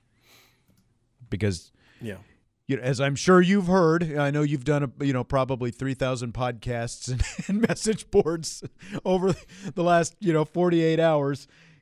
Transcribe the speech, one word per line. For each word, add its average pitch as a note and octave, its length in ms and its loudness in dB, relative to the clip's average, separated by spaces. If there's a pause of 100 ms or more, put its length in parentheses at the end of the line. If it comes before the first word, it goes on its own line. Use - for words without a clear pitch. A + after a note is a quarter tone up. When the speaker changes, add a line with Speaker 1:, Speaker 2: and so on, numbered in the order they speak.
(1300)
Speaker 1:
Because G2 420 -4 (300)
Speaker 2:
Yeah. G#2 160 -10 (500)
Speaker 1:
you C3+ 100 -2
know, A2+ 60 -8
as C3 160 -2
I'm C#3 160 0
sure F3+ 260 6
you've F#3 260 2
heard, E3 500 2
I C#3+ 140 0
know D3 100 0
you've D3 220 -2
done, D3 200 0 (160)
a, C#3+ 60 -4
you C#3 80 0
know, B2+ 100 -2
probably B2+ 480 -2
three C3+ 220 -6
thousand B2+ 400 -4
podcasts A#2+ 760 -6
and, B2 120 -4 (120)
<laughs> - 120 -10
and G#3+ 200 0
message - 440 -4
boards E3 520 -2 (400)
over F#3 320 0 (380)
the F3 100 -4
last, E3+ 360 2
you E3+ 140 0
know, D#3 120 2
forty-eight E3 540 2
hours. C#3+ 480 0 (340)